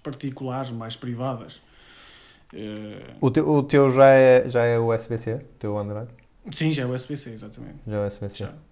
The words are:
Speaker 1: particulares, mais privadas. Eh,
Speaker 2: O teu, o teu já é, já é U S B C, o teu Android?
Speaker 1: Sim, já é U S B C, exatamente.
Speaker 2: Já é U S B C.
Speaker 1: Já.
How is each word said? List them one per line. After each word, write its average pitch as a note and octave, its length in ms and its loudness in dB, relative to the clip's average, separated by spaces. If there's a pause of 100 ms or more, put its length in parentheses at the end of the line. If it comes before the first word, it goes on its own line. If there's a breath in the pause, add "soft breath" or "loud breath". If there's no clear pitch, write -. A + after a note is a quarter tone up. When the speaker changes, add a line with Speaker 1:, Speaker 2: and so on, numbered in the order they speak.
Speaker 1:
particulares, C3 680 -10
mais A2+ 260 -12
privadas. B2 640 -10 (960 soft breath)
Eh, G#2+ 680 -14
Speaker 2:
O B2+ 100 2
teu, D3+ 180 0
o D3 140 4
teu C#3 280 4
já C3+ 160 8
é, C3 420 8
já A#2+ 160 0
é A#2+ 140 2
U A#2 140 0
S A2+ 160 -4
B A#2 100 -6
C, A2+ 160 -6
o - 240 -14
teu G#2 180 -6
Android? G#2 320 -8 (420)
Speaker 1:
Sim, D#3+ 220 -2
já C#3 100 -4
é B2 40 -4
U B2 80 -4
S B2+ 120 -10
B D3 100 -10
C, B2+ 140 -16
exatamente. A2 460 -18 (100)
Speaker 2:
Já G#2+ 100 -6
é G#2 40 -2
U G#2 60 0
S G2+ 120 -8
B G2+ 100 -8
C. - 100 -12
Speaker 1:
Já. G2+ 140 -8 (200)